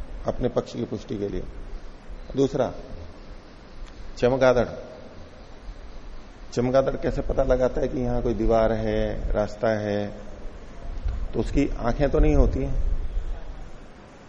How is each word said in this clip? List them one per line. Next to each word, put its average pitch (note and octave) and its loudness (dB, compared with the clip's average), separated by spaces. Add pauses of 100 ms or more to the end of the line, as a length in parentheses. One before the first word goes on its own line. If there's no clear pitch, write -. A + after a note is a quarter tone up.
(240)
अपने B2 0
पक्ष - -2
की A#2+ -2
पुष्टि A2 -6
के G2+ -2
लिए। F2+ -2 (920)
दूसरा, C3 2 (1400)
चमगादड़, B2 6 (1900)
चमगादड़ C3 4
कैसे C3 -2
पता C3+ 2
लगाता B2+ 4
है C3 2
कि - -2
यहां A#2+ 2
कोई A#2+ 2
दीवार A2 6
है, G#2+ 0
रास्ता G#2 2 (100)
है? G#2 0 (1300)
तो A#2+ 0
उसकी C#3 2 (100)
आंखें A#2+ 2
तो D3+ 4
नहीं D3+ 6
होती C3 6
हैं, - 2 (1300)